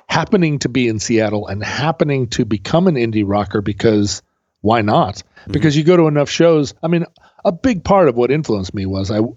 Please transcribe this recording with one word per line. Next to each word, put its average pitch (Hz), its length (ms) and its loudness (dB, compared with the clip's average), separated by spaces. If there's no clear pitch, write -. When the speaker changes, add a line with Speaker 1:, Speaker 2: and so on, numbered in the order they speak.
Speaker 1:
happening 160 520 0
to 135 100 -4
be 123 180 0
in 110 100 -2
Seattle 107 480 -2
and 101 160 -8
happening 139 680 -2
to 120 180 -2
become 160 420 0
an 160 60 2
indie 113 320 0
rocker 101 340 -2
because 104 640 0
why 113 180 2
not? 107 360 0
Speaker 2:
Mm-hmm. - 360 -18
Speaker 1:
Because 147 240 2
you 156 80 0
go 180 140 4
to 160 80 6
enough 147 240 0
shows. 160 420 2
I 165 60 -2
mean, 170 160 0
a 202 80 0
big 190 320 -2
part 190 240 4
of 117 80 0
what 120 140 2
influenced 110 420 -2
me 95 140 -6
was 95 240 -4
I, 107 100 0